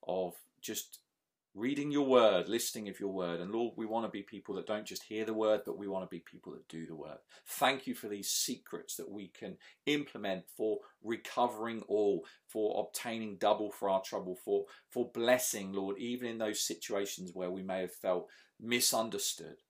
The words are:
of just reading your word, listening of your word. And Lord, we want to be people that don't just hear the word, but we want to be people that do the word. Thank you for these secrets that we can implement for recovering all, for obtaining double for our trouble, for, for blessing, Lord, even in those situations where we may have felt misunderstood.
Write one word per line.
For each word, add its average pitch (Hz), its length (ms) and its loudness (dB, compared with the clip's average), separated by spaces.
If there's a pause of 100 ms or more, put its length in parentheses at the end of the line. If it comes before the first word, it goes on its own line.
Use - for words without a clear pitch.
of 90 300 -2 (240)
just - 400 -6 (560)
reading 143 360 -2
your 143 140 4
word, 110 420 8
listening 110 420 -2
of 98 100 -10
your 98 120 -2
word. 87 280 -2
And 90 120 -6
Lord, 113 240 0
we 113 100 -4
want 113 200 0
to 101 60 -4
be 101 100 -6
people 98 340 -8
that 90 120 -6
don't 107 180 -2
just - 180 -10
hear 110 220 -4
the 110 80 -2
word, 107 320 4
but 104 120 -6
we 101 100 -6
want 95 160 -2
to 87 120 -10
be 85 40 -8
people - 340 -16
that - 140 -16
do 82 180 -10
the 82 100 -12
word. 76 220 -12 (300)
Thank 135 400 0
you 123 80 -4
for - 120 -10
these 101 220 -6
secrets - 680 -4
that 82 120 -10
we 98 180 -10
can 95 300 -12 (280)
implement 107 600 -2 (100)
for 110 240 0 (240)
recovering 113 840 -2
all, 101 380 4 (220)
for 107 320 0
obtaining 110 580 -4
double 104 340 4
for 98 180 -2
our 95 120 4
trouble, 92 340 -4
for, 101 300 2 (240)
for 120 220 -2
blessing, 117 600 2
Lord, 98 240 -2
even 123 300 -4
in 113 100 -4
those 107 280 0
situations 98 680 -4
where 92 180 -2
we 92 120 -4
may 95 180 -2
have 92 120 -4
felt 90 340 0 (320)
misunderstood. 113 1000 0 (120)